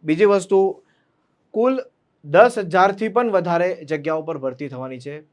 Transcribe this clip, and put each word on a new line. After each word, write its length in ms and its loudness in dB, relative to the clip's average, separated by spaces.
બીજી 200 2
વસ્તુ, 580 2
કુલ 300 0
દસ 340 4
હજારથી 500 0
પણ 220 0
વધારે 440 0
જગ્યાઓ 480 -6
પર 160 -8
ભરતી 300 -8
થવાની 320 -12
છે. 220 -16